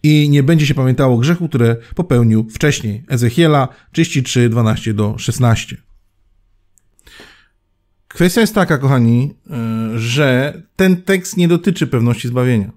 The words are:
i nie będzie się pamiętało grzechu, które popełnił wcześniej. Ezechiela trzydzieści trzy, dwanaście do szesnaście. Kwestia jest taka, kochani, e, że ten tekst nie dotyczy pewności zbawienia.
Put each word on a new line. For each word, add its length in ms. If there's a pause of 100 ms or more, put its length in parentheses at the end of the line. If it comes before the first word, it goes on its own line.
i 260
nie 140
będzie 220
się 80
pamiętało 440
grzechu, 300
które 280 (200)
popełnił 540
wcześniej. 580
Ezechiela 600 (240)
trzydzieści 320
trzy, 260
dwanaście 440
do 240
szesnaście. 600 (2250)
Kwestia 340
jest 140
taka, 220
kochani, 560 (160)
e, 500
że 600 (140)
ten 260
tekst 360
nie 100
dotyczy 400
pewności 400
zbawienia. 500